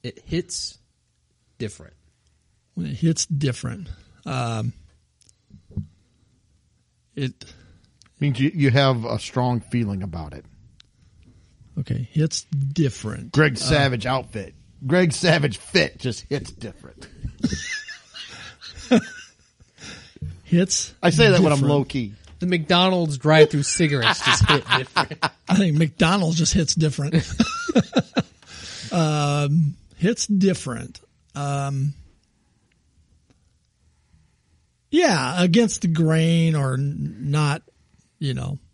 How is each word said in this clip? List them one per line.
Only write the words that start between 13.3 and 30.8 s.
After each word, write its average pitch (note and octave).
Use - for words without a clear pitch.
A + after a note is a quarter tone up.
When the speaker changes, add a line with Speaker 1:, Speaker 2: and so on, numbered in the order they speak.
Speaker 3:
Greg D3
Speaker 2:
Uh, G#2+
Speaker 3:
Savage C3
outfit. A#2
Greg E3+
Savage D#3
fit -
just B2
hits -
different. -
<laughs> A#3+
Speaker 2:
Hits -
Speaker 3:
I F3
say G3+
that F#3
when E3
I'm C#3+
Speaker 2:
different. C#3
Speaker 3:
low C#3
key. A#2
Speaker 1:
The F3+
McDonald's F3
drive-through D3+
cigarettes C#3+
just A3
hit D3+
different. -
<laughs> -
Speaker 2:
I F#3
think F3
McDonald's E3
just E3
hits D#3+
different. D3+
<laughs> -
Um, D3
hits A3+
different. F#3